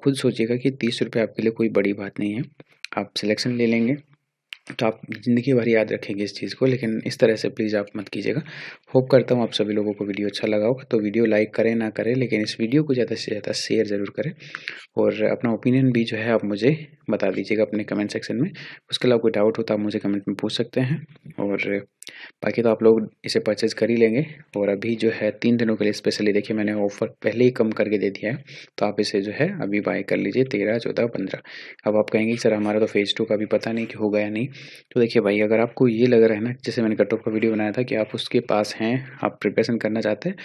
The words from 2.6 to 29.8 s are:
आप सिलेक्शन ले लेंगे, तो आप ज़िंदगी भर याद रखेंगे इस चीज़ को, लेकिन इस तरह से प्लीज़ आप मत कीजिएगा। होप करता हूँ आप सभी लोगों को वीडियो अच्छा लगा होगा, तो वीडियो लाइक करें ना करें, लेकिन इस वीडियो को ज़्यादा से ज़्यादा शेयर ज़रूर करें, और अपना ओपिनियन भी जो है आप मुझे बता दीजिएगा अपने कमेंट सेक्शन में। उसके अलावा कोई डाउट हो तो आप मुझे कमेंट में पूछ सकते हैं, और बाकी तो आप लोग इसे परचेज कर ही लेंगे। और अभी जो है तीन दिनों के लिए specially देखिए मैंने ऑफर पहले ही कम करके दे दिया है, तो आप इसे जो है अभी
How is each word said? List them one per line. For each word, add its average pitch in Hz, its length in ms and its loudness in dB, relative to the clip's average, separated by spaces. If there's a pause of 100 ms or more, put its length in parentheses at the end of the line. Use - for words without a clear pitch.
आप 101 180 -4
सिलेक्शन 107 400 -2
ले 120 100 2
लेंगे, 113 280 2 (760)
तो - 160 -2
आप 110 140 -2 (120)
ज़िंदगी 120 400 0
भर 117 160 2
याद 110 240 4
रखेंगे 104 320 -4
इस 101 100 -6
चीज़ 101 200 -10
को, 131 120 2
लेकिन 117 400 0
इस 127 120 -6
तरह 113 180 4
से 110 120 -4
प्लीज़ 107 280 -2
आप 101 100 -2 (100)
मत 104 120 -10
कीजिएगा। 110 340 -4 (520)
होप 131 160 4
करता 123 240 6
हूँ 120 80 2
आप 110 100 -2
सभी 107 220 -2
लोगों 104 180 0
को 101 120 -6
वीडियो 101 240 -4
अच्छा 110 200 -4
लगा 107 180 2
होगा, 131 180 0
तो 120 140 0
वीडियो 107 260 2
लाइक 107 300 2
करें 113 200 2
ना 113 160 0
करें, 107 240 -2
लेकिन 113 280 0
इस 107 180 -6
वीडियो 120 240 2
को 147 100 0
ज़्यादा 117 200 0
से - 160 -6
ज़्यादा 104 220 -4
शेयर 110 340 0
ज़रूर 101 300 -4
करें, 147 160 -4 (640)
और 107 260 2
अपना 107 300 0
ओपिनियन 127 400 2
भी 117 120 2
जो 113 120 -4
है 110 160 -2
आप 110 120 2
मुझे 104 320 2 (340)
बता 101 200 2
दीजिएगा 104 340 0
अपने 107 200 -2
कमेंट 104 260 -4
सेक्शन 113 260 -6
में। 151 140 0 (400)
उसके - 180 0
अलावा 117 120 4
कोई 113 100 2
डाउट 107 280 2
हो 113 40 -2
तो 113 120 -2
आप 104 60 0
मुझे 104 180 -2
कमेंट 101 300 -2
में 101 80 -2
पूछ 107 200 -4
सकते - 240 -2
हैं, 131 240 -2 (340)
और 101 480 -2 (580)
बाकी 107 180 0
तो 117 80 4
आप 110 120 2
लोग 110 280 6 (140)
इसे - 160 0
परचेज 110 320 0
कर 110 180 0
ही 117 60 2
लेंगे। 117 300 4 (300)
और 101 120 2
अभी 113 280 -2
जो 110 140 0
है 107 200 0
तीन 120 260 2
दिनों 113 200 0
के 107 80 -2
लिए 104 80 2
specially 104 400 0
देखिए 101 240 0
मैंने 107 160 -2
ऑफर 104 340 -2
पहले 110 380 0
ही 123 60 6
कम 113 200 2
करके 104 280 0
दे 98 120 0
दिया 107 220 -4
है, 147 120 -8 (340)
तो 104 80 0
आप 104 140 -2
इसे 104 200 0
जो 104 120 -4
है 156 300 -2
अभी 101 180 -2